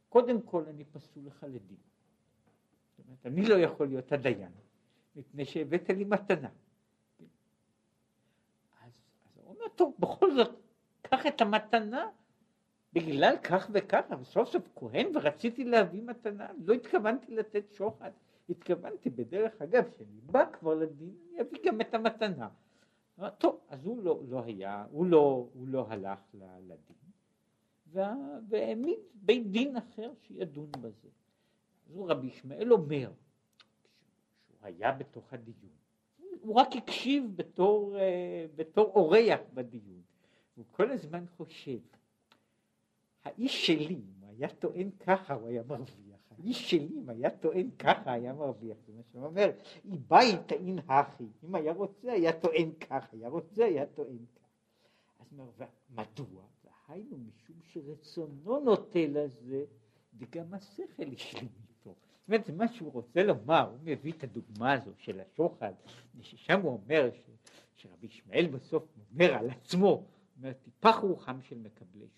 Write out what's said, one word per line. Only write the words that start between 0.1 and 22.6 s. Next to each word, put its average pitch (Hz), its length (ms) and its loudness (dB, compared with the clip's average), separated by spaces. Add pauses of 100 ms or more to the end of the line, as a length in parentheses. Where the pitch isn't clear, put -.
כל 170 280 -4
אני 147 140 -16
פסול 143 420 -20
לך 139 180 -20
לדין. 113 340 -16 (1200)
זאת - 80 -20
אומרת, 127 200 -20
אני 160 200 0
לא 220 100 8
יכול 156 320 4
להיות 131 240 -6
הדיין, 117 400 -2 (640)
מפני 139 300 -12
שהבאת 165 440 -2
לי 196 140 -2
מתנה." 190 460 0 (2250)
אז, 120 100 -20 (340)
אז - 120 -20
הוא - 180 -20
אומר, 440 200 -8
"טוב, 311 240 4
בכל 285 360 4
זאת, - 240 4 (420)
קח - 260 0
את 285 140 2
המתנה, 220 680 2 (840)
בגלל 165 500 4
כך 190 300 0
וכך, 196 380 2
אבל 127 120 -8
סוף 220 260 0
סוף - 260 -2
כהן 135 400 -2
ורציתי 233 480 -2
להביא 220 400 2
מתנה, 220 440 -10 (180)
לא 202 80 6
התכוונתי 247 600 0
לתת 208 380 -4
שוחד, - 380 -8 (380)
התכוונתי 175 600 -4
בדרך 123 520 -4
אגב, 190 220 4 (140)
שאני 107 280 -20
בא 247 280 4
כבר 160 220 -2
לדין, 156 400 -6 (160)
אני 339 100 -6
אביא - 240 -8
גם 226 160 2
את 220 120 -4
המתנה." 220 560 -2 (720)